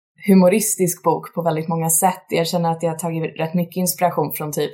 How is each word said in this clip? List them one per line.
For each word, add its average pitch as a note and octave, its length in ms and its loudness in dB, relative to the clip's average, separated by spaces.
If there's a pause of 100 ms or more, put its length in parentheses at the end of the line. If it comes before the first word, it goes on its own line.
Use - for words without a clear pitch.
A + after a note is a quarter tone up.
(280)
humoristisk F#3 760 4
bok - 300 -2
på E3+ 80 -6
väldigt D#3+ 260 -2
många E3 220 -2
sätt. - 380 0
Jag E3+ 180 0
känner E3+ 240 0
att E3 120 -4
jag E3 80 0
har D#3+ 80 -8
tagit E3 420 -6
rätt D#3+ 140 -4
mycket F3 220 -2
inspiration E3+ 560 0
från D3+ 200 -8
typ, D3 220 -2